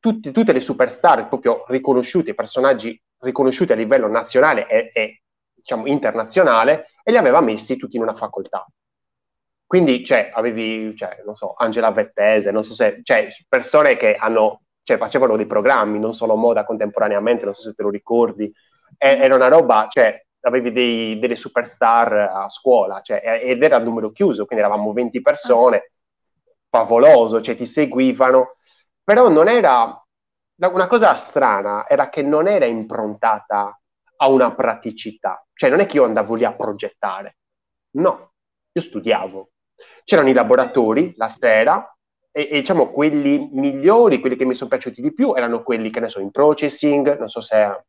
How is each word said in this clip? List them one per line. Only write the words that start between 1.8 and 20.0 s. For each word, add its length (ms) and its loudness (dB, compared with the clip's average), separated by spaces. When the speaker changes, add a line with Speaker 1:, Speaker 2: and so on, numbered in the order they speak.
Speaker 1:
personaggi 680 -2
riconosciuti 520 -2
a 40 2
livello 340 0
nazionale 580 0
e, 260 -2
e, 280 -6
diciamo, 340 -10
internazionale, 1000 0
e 80 -2
li 60 4
aveva 220 4
messi 380 -2
tutti 180 -14
in 60 -4
una 140 -4
facoltà. 500 -10
Quindi, 380 0
cioè, 300 0
avevi, 640 -6
cioè, 280 -14
non 100 -14
so, 200 -12
Angela 360 -2
Vettese, 600 0
non 120 -2
so 100 -14
se, 300 -2
cioè, 260 0
persone 480 2
che 200 0
hanno, 480 -2
cioè, 140 0
facevano 400 0
dei 80 -2
programmi, 540 0
non 140 -4
solo 220 -2
moda 300 0
contemporaneamente, 800 -2
non 80 -6
so 80 -18
se 120 -16
te 100 -12
lo 60 -2
ricordi, 640 -2
e-, 180 4
Speaker 2:
Mm. 60 0
Speaker 1:
era 140 4
una 120 4
roba, 420 4
cioè, 320 0